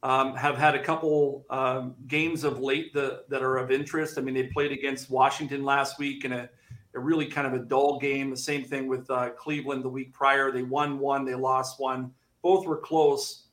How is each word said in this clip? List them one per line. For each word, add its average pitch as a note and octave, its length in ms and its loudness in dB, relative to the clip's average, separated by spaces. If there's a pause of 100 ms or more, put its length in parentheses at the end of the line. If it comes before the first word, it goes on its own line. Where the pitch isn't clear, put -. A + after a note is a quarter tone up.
um, C3 320 2
have C3 240 0
had D3+ 160 6
a C#3 80 0
couple, D3+ 680 0
um, C3 460 -2 (140)
games D#3 340 0
of C3 160 0
late C3+ 360 -2
that, C3+ 360 -2
that C3 120 -2
are C3 160 2
of B2+ 120 -2
interest. D3 480 0
I - 20 -2
mean, C3 140 -2
they B2+ 140 0
played C#3+ 240 0
against C3+ 380 -6
Washington C#3 540 2
last C#3 360 2
week C#3 240 -4
in C3 80 -2
a, A#2+ 160 -6 (460)
a B2 60 -6
really D3+ 260 2
kind C#3+ 200 -2
of B2+ 80 -2
a B2 60 -2
dull C3+ 400 2
game. C#3 280 0
The C3 80 -4
same C#3+ 280 -4
thing C3+ 240 -4
with, C3 220 -4
uh, B2 200 0
Cleveland C#3 540 -6
the C3 40 -4
week C3 240 -8
prior. C3+ 380 4
They B2+ 140 -4
won C#3 340 -2
one, C#3 260 0
they B2+ 120 -4
lost C3 440 0
one. C3 300 -4 (320)
Both F#3 240 4
were D#3 100 -2
close. D3 760 2